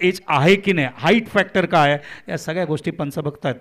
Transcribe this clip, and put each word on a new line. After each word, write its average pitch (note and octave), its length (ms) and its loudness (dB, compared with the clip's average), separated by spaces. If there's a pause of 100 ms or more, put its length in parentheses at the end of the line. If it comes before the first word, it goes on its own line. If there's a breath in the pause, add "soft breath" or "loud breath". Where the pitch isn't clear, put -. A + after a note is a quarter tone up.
edge F#3 240 0
आहे D#3+ 280 4
की G3+ 180 0
नाही, D3 140 0 (100)
हाईट A3 300 2
फॅक्टर F#3+ 380 0
काय D#3+ 240 4
आहे, C#3+ 100 0 (320 loud breath)
या D#3+ 60 -4
सगळ्या E3+ 280 -6
गोष्टी D#3 260 -4
पंच D#3 280 -8
बघतायत C#3+ 420 -6